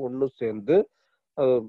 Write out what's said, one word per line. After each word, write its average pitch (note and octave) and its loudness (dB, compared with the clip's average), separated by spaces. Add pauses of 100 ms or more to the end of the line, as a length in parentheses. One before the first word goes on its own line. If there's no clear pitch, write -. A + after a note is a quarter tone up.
ஒண்ணு C3 -2
சேர்ந்து, A2 -2 (640)
அஹ், B2+ 2